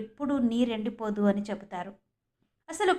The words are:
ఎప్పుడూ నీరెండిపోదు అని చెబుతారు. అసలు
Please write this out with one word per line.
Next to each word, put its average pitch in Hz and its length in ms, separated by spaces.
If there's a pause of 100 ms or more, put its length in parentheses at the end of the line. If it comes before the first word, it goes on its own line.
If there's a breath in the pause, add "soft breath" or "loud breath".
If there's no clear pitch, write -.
ఎప్పుడూ 285 360 (140)
నీరెండిపోదు 214 840
అని 202 180
చెబుతారు. 196 420 (760)
అసలు 359 300